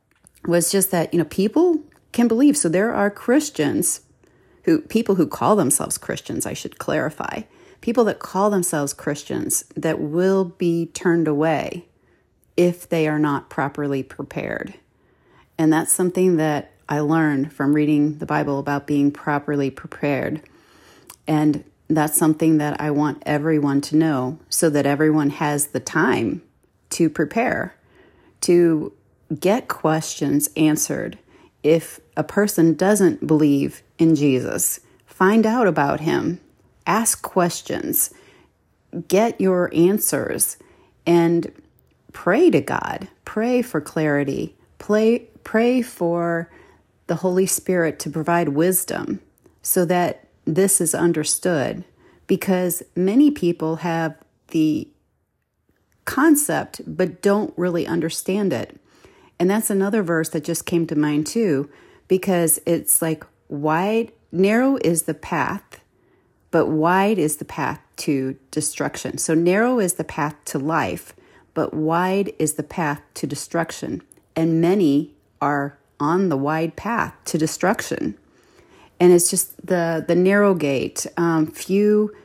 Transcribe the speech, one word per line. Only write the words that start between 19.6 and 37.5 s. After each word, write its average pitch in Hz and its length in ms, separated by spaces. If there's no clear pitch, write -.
prepared. 143 720
And 151 360
that's 151 280
something 156 420
that 147 220
I 151 100
want 147 340
everyone 143 580
to 151 140
know 151 420
so - 220
that 143 160
everyone 147 440
has 147 380
the - 100
time 156 640
to 165 180
prepare, - 680
to 170 520
get 214 280
questions 151 880
answered. - 600
If 160 380
a 156 80
person 170 500
doesn't 185 520
believe 147 560
in 165 160
Jesus, 139 680
find 208 400
out 226 200
about 147 340
him, 156 380
ask 220 360
questions, - 880